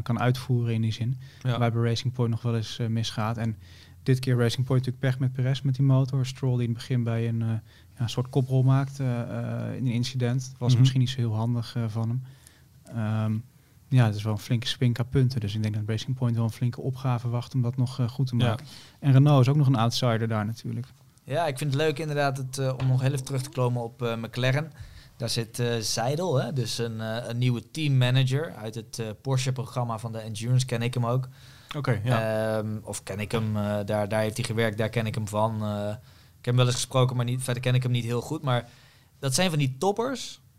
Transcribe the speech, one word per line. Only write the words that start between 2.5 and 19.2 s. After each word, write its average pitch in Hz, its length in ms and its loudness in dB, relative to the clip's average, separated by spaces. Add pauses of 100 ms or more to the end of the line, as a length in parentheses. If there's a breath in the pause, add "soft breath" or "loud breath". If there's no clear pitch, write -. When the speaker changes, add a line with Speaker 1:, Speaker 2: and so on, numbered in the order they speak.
Speaker 1:
eens, 110 220 -6
eh, 120 80 -2
misgaat. 113 500 -2
En 110 200 -2 (480 soft breath)
dit 131 140 4
keer 127 200 2
Racing 120 280 2
Point 127 200 2
natuurlijk 123 120 -4 (140)
pech 127 60 -4
met 131 140 0
Perez 131 280 0
met 139 140 0
die 139 100 2
motor. 131 420 4
Stroll 131 300 -2
die 120 100 2
in - 20 0
het 113 100 -2
begin 120 240 -2
bij 117 260 0
een, 117 140 0
eh, 113 60 0
ja, - 540 -6
een 113 60 0
soort 127 200 -4
koprol 131 340 2
maakt, 135 380 2
eh, 123 200 -2
eh, 117 560 -6
in 123 100 -2
een 120 60 0
incident. 123 580 -2
Dat - 80 -16
was 120 120 0
Speaker 2:
Mhm. 120 100 6
Speaker 1:
misschien 131 200 6
niet 123 100 2
zo - 100 -4
heel 117 140 0
handig, 117 420 -2
eh, 117 120 -2
van 113 200 -2
hem. 127 140 -2 (640 loud breath)
Ehm, 110 500 -2 (540 soft breath)
ja, 131 180 6
het 107 80 0
is 104 80 -8
wel 110 100 -2
een 107 60 -2
flinke 113 280 -2
swing 120 280 0
qua 117 80 -2
punten. 127 380 0
Dus 104 140 -4
ik 107 80 -2
denk 107 120 -2
dat 107 120 -2
Racing 113 300 -4
Point 120 200 0
wel 117 80 0
een 113 60 0
flinke 123 300 -4
opgave 127 480 -4
wacht 117 260 -4
om 127 80 2
dat 127 140 -2
nog, 127 240 -2
eh, 120 80 0
goed 131 180 -2
te 123 100 -2
Speaker 2:
Ja. 117 100 4
Speaker 1:
maken. 113 200 -2 (340 loud breath)
En 143 120 4
Renault 139 280 8